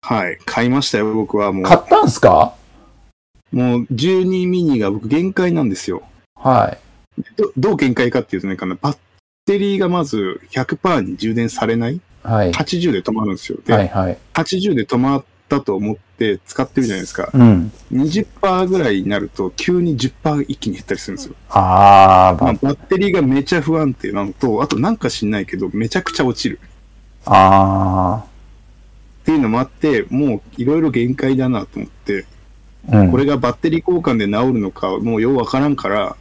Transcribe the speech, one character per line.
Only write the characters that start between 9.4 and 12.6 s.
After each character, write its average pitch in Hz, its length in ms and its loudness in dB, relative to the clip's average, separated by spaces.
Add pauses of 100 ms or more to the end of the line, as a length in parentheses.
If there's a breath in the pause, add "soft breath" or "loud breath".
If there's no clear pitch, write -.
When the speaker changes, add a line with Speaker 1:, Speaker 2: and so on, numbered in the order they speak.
Speaker 1:
テ 196 140 0
リ 202 160 -2
ー 190 40 -4
が 185 100 0
ま 175 160 -2
ず 101 360 -6 (100)
百 - 260 -4
パ 180 180 -2
ー 123 60 0
に 92 160 -8
充 110 160 -4
電 117 160 -2
さ - 160 -4
れ 113 100 0
な 117 140 -2
い。 165 100 -8 (240)
Speaker 2:
は 107 220 0
い。 87 80 0
Speaker 1:
八 170 260 -4